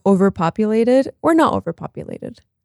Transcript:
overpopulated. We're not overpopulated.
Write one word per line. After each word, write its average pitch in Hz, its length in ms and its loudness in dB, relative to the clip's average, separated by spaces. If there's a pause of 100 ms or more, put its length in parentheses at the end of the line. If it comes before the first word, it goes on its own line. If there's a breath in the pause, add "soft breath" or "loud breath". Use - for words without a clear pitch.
overpopulated. 214 1040 2 (120)
We're 320 120 2
not 311 200 4
overpopulated. - 840 -10 (240)